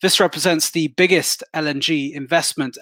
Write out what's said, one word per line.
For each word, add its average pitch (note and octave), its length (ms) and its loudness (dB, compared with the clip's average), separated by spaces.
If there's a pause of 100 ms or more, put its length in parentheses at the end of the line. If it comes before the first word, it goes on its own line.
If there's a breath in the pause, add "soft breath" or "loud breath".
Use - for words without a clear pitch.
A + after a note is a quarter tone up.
This - 180 4
represents E3+ 500 0
the D#3 200 -2
biggest F3+ 560 2 (100)
L D3+ 140 -4
N C#3 120 -4
G D3 320 -2
investment C#3 680 -2